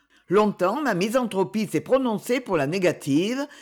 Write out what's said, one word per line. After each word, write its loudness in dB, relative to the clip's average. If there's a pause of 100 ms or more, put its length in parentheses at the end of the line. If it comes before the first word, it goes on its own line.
(280)
Longtemps, 2
ma 0
misanthropie 0
s'est -2
prononcée 0
pour -2
la 2
négative, 0 (160)